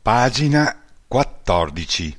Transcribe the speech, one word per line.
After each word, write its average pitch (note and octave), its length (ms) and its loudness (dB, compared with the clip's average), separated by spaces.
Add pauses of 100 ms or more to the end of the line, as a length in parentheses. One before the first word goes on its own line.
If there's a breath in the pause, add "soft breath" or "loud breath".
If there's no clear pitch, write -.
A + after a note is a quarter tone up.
pagina C#3 840 2 (220)
quattordici. F2 1120 -2